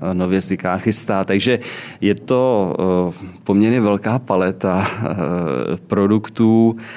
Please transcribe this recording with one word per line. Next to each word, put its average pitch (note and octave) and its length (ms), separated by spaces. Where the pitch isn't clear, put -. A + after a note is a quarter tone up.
eh, F#2 40
nově F2+ 240
vzniká, F2+ 380
chystá. G2 480
Takže G#2+ 340
je G2+ 140
to, A#2+ 640
eh, F2+ 480
poměrně G#2+ 360
velká G#2 380
paleta, F#2 680
eh, D#2 760
produktů. A2 920